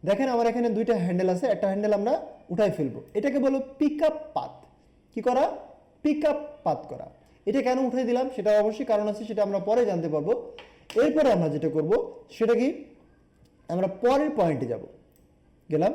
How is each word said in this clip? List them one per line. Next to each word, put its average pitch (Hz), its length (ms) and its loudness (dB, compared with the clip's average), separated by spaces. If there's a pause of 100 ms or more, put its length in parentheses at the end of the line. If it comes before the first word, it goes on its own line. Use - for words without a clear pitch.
দেখেন 208 240 0
আমার 233 180 2
এখানে 240 220 0
দুইটা 220 280 2
হ্যান্ডেল 180 320 0
আছে, 180 180 0
একটা 208 200 0
হ্যান্ডেল 208 260 0
আমরা 220 340 0 (240)
উঠাই 196 200 2
ফেলবো। 139 300 -4 (140)
এটাকে 269 240 0
বলো 269 220 2 (180)
পিক 294 240 0
আপ 311 100 4 (220)
পাথ। - 160 -4 (640)
কি 226 60 -6
করা? 247 360 0 (460)
পিক 302 240 0
আপ 294 100 2 (280)
পাথ 160 240 -2
করা। - 220 -14 (360)
এটা 269 160 0
কেন 254 240 0
উঠাই 247 180 -2
দিলাম 247 320 0
সেটা 208 240 4
অবশ্যই 214 240 0
কারণ 214 240 0
আছে, 208 160 -6
সেটা 214 180 -2
আমরা 196 160 -2
পরে 214 280 2
জানতে 170 220 -2
পারবো। 151 440 -2 (420)
এরপরে 285 380 4
আমরা 170 160 2
যেটা 147 200 -2
করব 160 460 0 (160)
সেটা 226 240 2
কি, 254 300 0 (840)
আমরা 180 180 0
পরের 262 500 2
পয়েন্টে 156 300 2
যাব, 117 140 -4 (920)
গেলাম। 165 240 2